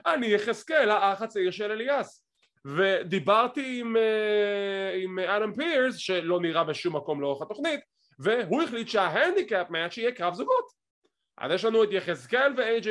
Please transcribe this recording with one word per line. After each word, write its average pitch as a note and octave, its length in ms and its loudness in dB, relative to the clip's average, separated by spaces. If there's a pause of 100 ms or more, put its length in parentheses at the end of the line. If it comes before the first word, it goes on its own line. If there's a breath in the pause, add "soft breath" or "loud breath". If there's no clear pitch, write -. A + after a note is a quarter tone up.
אני D4 200 0
יחזקאל, A3 640 2
האח G3 320 2
הצעיר G3 280 -2
של G#3 220 -4
אליאס. A#3+ 520 -4 (400)
ודיברתי G3 1160 0
עם, A3+ 160 -4
אה, G#3 1040 0
עם F#3 160 -6
אדם G3+ 360 -2
פירס, C4 420 0
שלא F3 440 0
נראה E3 240 2
בשום D#3 320 -4
מקום C#3+ 240 -4
לאורך C#3 220 -2
התוכנית, D4 380 -4 (380)
והוא A3 440 0
החליט A#3 260 -4
שההנדיקאפ G#3+ 840 2
מאץ' E3+ 260 -4
יהיה A#3 160 -2
קרב F3 220 -2
זוגות." A#4+ 500 -2 (540)
אז C#3 140 -4
יש F#3 120 0
לנו A3+ 200 4
את G#3 80 0
יחזקאל G3 640 0
ו-A A3+ 280 0
J G#3+ 60 -2